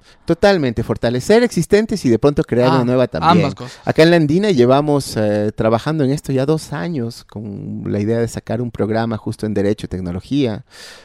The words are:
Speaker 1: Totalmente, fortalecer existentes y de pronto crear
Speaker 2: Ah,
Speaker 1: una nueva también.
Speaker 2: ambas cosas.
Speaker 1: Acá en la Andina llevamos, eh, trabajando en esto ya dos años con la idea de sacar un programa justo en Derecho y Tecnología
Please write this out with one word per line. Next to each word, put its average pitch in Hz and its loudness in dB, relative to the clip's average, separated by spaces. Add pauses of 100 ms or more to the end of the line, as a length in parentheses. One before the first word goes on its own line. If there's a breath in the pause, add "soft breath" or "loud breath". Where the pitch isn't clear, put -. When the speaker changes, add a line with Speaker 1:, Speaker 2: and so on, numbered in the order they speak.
(260 soft breath)
Speaker 1:
Totalmente, 165 2
fortalecer 123 0
existentes 208 0
y 131 2
de 113 4
pronto 147 2
crear 123 0
Speaker 2:
Ah, 165 2
Speaker 1:
una 139 2
nueva 123 2
también. 151 0
Speaker 2:
ambas 160 2
cosas. - -16
Speaker 1:
Acá - 4
en 165 6
la 175 6
Andina 170 2
llevamos, 139 2
eh, 107 0
trabajando 117 0
en 131 2
esto 143 -4
ya 131 0
dos 156 -2
años 147 -8
con 104 -12
la 101 -2
idea 113 0
de 117 0
sacar - -6
un 123 -6
programa 113 -2
justo - -8
en 107 -4
Derecho 101 -2
y - -10
Tecnología 95 -4 (400 loud breath)